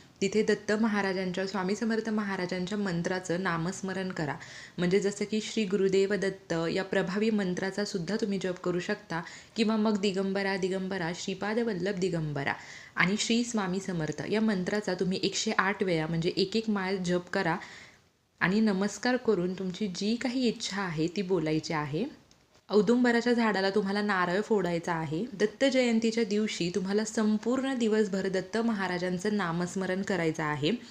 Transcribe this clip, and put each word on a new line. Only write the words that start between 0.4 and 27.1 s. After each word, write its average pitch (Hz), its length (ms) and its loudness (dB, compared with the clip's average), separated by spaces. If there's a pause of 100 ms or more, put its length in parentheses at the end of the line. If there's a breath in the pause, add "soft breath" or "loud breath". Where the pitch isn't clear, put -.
दत्त 208 300 0
महाराजांच्या, 190 720 0
स्वामी 190 280 -2
समर्थ 220 360 -2
महाराजांच्या 190 680 -2
मंत्राचं 180 640 0
नामस्मरण 185 640 -2
करा. 160 260 -2 (440 loud breath)
म्हणजे 180 220 4
जसं 202 300 0
की 214 100 0
श्री 220 240 0
गुरुदेव 196 500 4
दत्त 190 400 -2 (200)
या 185 100 0
प्रभावी 190 460 2
मंत्राचा 190 540 0
सुद्धा 190 360 -2
तुम्ही 196 180 0
जप 180 260 -4
करू 175 160 0
शकता 175 420 -4 (340 loud breath)
किंवा 220 200 2
मग 214 240 2
दिगंबरा, 196 560 0
दिगंबरा, 185 580 -2
श्रीपाद 202 440 -4
वल्लभ 196 400 -2
दिगंबरा 156 540 -2 (440 loud breath)
आणि 180 220 2
श्री 233 260 2
स्वामी 196 360 -2
समर्थ 156 500 -4
या 214 100 2
मंत्राचा 208 540 0
तुम्ही 185 280 0
एकशे 196 360 0
आठ 196 240 0
वेळा 165 240 2
म्हणजे 165 300 0
एक 190 200 0
एक 220 140 0
माळ 196 260 0
जप 180 320 0
करा 185 280 0 (840 loud breath)
आणि 190 200 4
नमस्कार 208 560 2
करून 190 380 0
तुमची 185 320 -4
जी 196 300 -2
काही 247 320 0
इच्छा 202 340 -4
आहे 160 240 0
ती 196 160 -2
बोलायची 160 500 0
आहे. 151 540 -4 (440)
औदुंबराच्या 233 600 4
झाडाला 202 380 2
तुम्हाला 202 320 0
नारळ 185 380 2
फोडायचा 175 520 0
आहे. 160 400 -2
दत्त 208 320 0
जयंतीच्या 233 600 2
दिवशी 208 500 0
तुम्हाला 202 300 0
संपूर्ण 233 680 0